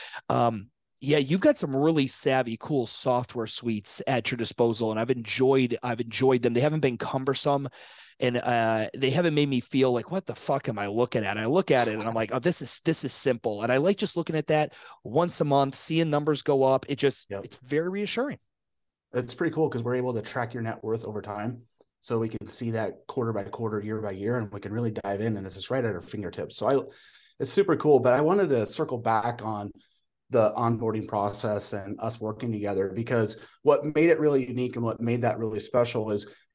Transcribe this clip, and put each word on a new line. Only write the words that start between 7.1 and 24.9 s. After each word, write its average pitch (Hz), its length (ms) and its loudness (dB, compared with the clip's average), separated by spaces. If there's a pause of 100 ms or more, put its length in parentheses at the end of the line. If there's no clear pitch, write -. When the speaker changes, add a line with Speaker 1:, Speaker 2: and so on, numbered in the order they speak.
Speaker 1:
and, 123 180 0
uh, 113 580 2
they 131 140 0
haven't 160 240 2
made 147 140 4
me 131 120 0
feel 131 320 2
like, 120 180 -2
"What 185 140 -4
the 110 120 -10
fuck - 320 -2
am 110 100 -4
I 101 80 -4
looking 113 380 0
at?" 98 120 -4
I 110 100 -4
look 165 240 2
at 123 180 4
it 110 100 -2
and 110 100 -4
I'm 117 60 -2
like, 110 180 -2
"Oh, 127 60 -2
this 165 240 0
is, - 240 -4
this 160 180 2
is 131 80 -4
simple." 113 500 -2
And 117 100 2
I 131 60 4
like 185 200 2
just - 180 -4
looking 165 200 -2
at 156 100 -2
that 151 260 2 (300)
once 170 400 0
a - 20 2
month, 139 300 4
seeing 160 340 2
numbers 147 320 2
go 139 220 2
up. 131 260 4
It 139 80 -2
just, - 320 0
Speaker 2:
Yep. 101 160 -8
Speaker 1:
it's - 140 -14
very 147 320 -2
reassuring. 208 480 -4 (760)
Speaker 2:
It's 123 220 -4
pretty 165 180 -2
cool 156 160 2
'cause 120 140 -4
we're 120 140 -2
able 123 180 -2
to 107 80 -4
track 117 320 -6
your 120 80 -6
net 113 200 -6
worth 113 220 -4
over 104 160 -8
time. 107 420 -8 (380)
So 117 180 -4
we 113 120 -2
can - 160 -10
see - 240 -6
that 110 380 -4
quarter 113 240 -2
by 101 120 -4
quarter, 107 360 -6
year 107 200 -6
by 104 120 -6
year, 104 260 -2
and 107 120 -4
we 101 100 -12
can 98 120 -10
really 113 200 -2